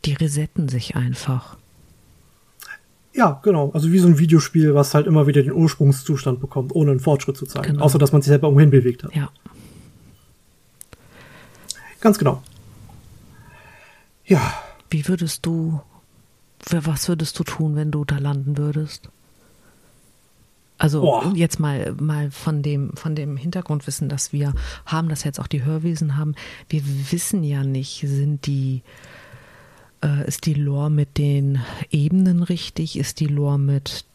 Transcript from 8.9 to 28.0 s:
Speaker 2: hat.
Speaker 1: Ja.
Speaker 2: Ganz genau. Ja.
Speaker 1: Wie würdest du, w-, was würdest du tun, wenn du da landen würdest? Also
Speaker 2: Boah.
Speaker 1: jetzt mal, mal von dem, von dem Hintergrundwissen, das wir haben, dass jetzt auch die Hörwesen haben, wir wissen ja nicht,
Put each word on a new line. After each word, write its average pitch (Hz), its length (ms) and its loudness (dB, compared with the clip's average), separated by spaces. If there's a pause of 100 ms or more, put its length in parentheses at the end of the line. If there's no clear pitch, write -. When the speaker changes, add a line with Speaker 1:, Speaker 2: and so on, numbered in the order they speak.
Speaker 2:
hat. - 100 -14
Speaker 1:
Ja. 139 160 -4 (2750)
Speaker 2:
Ganz 208 180 6
genau. - 240 0 (1800)
Ja. 165 140 4 (500)
Speaker 1:
Wie 151 180 -2
würdest 170 380 -4
du, 160 340 -2 (880)
w-, 170 140 0
was 151 260 -4
würdest 160 300 -4
du 170 60 -4
tun, 151 320 -2
wenn 151 140 -2
du 147 140 -4
da 143 140 -4
landen 139 400 -4
würdest? 147 500 -6 (1700)
Also 151 240 2
Speaker 2:
Boah. 175 320 0
Speaker 1:
jetzt 165 260 0
mal, 143 400 -4
mal 147 300 -4
von 151 320 -4
dem, 143 340 -4
von 156 180 -6
dem 147 220 -8
Hintergrundwissen, 151 720 -6
das - 240 -8
wir 143 220 -2 (320)
haben, 165 220 -4
dass 151 160 -6
jetzt 143 160 -6
auch 135 60 -8
die 131 180 -4
Hörwesen 156 520 -2
haben, 151 180 -4 (340)
wir 151 140 -4 (280)
wissen 170 340 -2
ja 143 200 -2
nicht, 135 420 -6